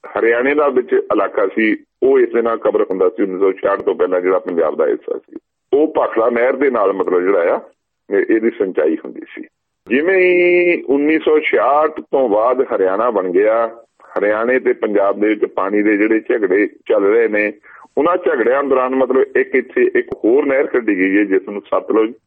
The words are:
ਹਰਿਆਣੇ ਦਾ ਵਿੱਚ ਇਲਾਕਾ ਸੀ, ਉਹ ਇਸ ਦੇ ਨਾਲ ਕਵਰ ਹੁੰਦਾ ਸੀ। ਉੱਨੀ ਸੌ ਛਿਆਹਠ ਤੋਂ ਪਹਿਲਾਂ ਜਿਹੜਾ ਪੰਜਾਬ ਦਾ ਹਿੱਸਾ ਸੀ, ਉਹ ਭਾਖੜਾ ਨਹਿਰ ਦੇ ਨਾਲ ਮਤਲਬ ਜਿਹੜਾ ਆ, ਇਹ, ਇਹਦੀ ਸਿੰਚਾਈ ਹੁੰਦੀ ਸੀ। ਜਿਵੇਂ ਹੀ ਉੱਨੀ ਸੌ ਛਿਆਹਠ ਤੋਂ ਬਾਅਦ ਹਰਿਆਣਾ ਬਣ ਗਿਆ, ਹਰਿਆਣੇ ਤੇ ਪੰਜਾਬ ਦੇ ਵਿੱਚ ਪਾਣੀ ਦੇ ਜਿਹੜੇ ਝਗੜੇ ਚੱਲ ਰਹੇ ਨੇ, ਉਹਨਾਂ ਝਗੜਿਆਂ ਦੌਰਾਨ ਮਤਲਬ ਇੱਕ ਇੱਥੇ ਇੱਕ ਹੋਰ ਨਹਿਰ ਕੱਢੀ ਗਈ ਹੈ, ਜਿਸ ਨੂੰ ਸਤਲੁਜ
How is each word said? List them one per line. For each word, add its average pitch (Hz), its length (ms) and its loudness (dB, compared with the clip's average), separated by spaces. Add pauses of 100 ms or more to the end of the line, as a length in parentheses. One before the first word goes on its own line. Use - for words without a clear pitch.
(180)
ਹਰਿਆਣੇ 120 360 2
ਦਾ 147 140 2
ਵਿੱਚ 127 240 -2
ਇਲਾਕਾ 104 540 -2
ਸੀ, 110 300 -2 (260)
ਉਹ 135 180 4
ਇਸ 117 120 2
ਦੇ 117 100 0
ਨਾਲ 113 140 -2
ਕਵਰ 107 260 0
ਹੁੰਦਾ 92 260 0
ਸੀ। - 140 -2
ਉੱਨੀ 92 160 -4
ਸੌ 95 140 2
ਛਿਆਹਠ 95 300 -2
ਤੋਂ 98 120 0
ਪਹਿਲਾਂ 90 260 0
ਜਿਹੜਾ 92 180 0
ਪੰਜਾਬ 82 380 -2
ਦਾ 78 100 0
ਹਿੱਸਾ - 320 -4
ਸੀ, - 180 -20 (360)
ਉਹ 156 220 2
ਭਾਖੜਾ 120 360 0
ਨਹਿਰ 120 260 0
ਦੇ 135 140 2
ਨਾਲ 104 220 0
ਮਤਲਬ 90 280 0
ਜਿਹੜਾ 92 360 0
ਆ, - 40 -6 (540)
ਇਹ, 101 200 2
ਇਹਦੀ 113 160 0
ਸਿੰਚਾਈ 82 440 -2
ਹੁੰਦੀ 65 260 -12 (140)
ਸੀ। - 80 -14 (460)
ਜਿਵੇਂ 160 300 0
ਹੀ 175 640 2
ਉੱਨੀ 147 360 0
ਸੌ 156 200 2
ਛਿਆਹਠ 147 640 0
ਤੋਂ 135 280 -2
ਬਾਅਦ 117 340 0
ਹਰਿਆਣਾ 107 480 0
ਬਣ 92 200 -2
ਗਿਆ, 110 460 0 (420)
ਹਰਿਆਣੇ 107 400 0
ਤੇ 123 140 0
ਪੰਜਾਬ 101 480 0
ਦੇ 104 80 2
ਵਿੱਚ 107 160 0
ਪਾਣੀ 101 380 -2
ਦੇ 107 140 2
ਜਿਹੜੇ 110 240 0
ਝਗੜੇ 104 460 0
ਚੱਲ - 380 -2
ਰਹੇ 110 240 2
ਨੇ, 104 240 -2 (460)
ਉਹਨਾਂ 175 180 0
ਝਗੜਿਆਂ 139 480 0
ਦੌਰਾਨ 131 300 0
ਮਤਲਬ 131 420 0
ਇੱਕ 131 180 -2
ਇੱਥੇ 123 400 0
ਇੱਕ - 140 -2 (160)
ਹੋਰ 135 220 4
ਨਹਿਰ 139 200 0
ਕੱਢੀ 107 300 -2
ਗਈ 95 220 2
ਹੈ, 104 60 4
ਜਿਸ 95 240 -2
ਨੂੰ 101 120 -8
ਸਤਲੁਜ 107 520 -2 (140)